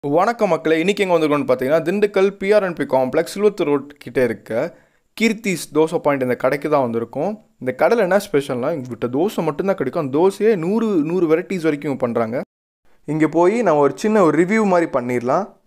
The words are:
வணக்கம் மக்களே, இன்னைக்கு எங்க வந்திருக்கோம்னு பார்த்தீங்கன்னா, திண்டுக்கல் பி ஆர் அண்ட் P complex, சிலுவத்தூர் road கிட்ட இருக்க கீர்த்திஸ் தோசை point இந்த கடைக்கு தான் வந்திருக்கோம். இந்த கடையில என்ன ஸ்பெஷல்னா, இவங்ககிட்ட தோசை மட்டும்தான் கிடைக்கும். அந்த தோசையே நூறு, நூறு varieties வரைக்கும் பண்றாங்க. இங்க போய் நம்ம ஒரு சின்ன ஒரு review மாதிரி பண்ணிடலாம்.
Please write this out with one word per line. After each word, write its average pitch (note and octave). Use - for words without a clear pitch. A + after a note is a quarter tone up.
வணக்கம் F#3+
மக்களே, D#3+
இன்னைக்கு G3+
எங்க F#3
வந்திருக்கோம்னு D3
பார்த்தீங்கன்னா, C3+
திண்டுக்கல் G3+
பி F#3+
ஆர் G3+
அண்ட் F3
P C#3+
complex, C3
சிலுவத்தூர் G3
road C#3+
கிட்ட B2+
இருக்க A2
கீர்த்திஸ் G#3
தோசை D#3+
point C#3
இந்த B2
கடைக்கு C#3+
தான் C#3+
வந்திருக்கோம். A#2
இந்த B2+
கடையில G3+
என்ன F#3
ஸ்பெஷல்னா, C#3
இவங்ககிட்ட B2
தோசை F#3+
மட்டும்தான் F#3
கிடைக்கும். E3
அந்த C3
தோசையே G3
நூறு, A3
நூறு F3+
varieties F3
வரைக்கும் D3
பண்றாங்க. A#2
இங்க D3+
போய் F3+
நம்ம D3+
ஒரு C#3
சின்ன G#3+
ஒரு C#3+
review G#3+
மாதிரி E3+
பண்ணிடலாம். B2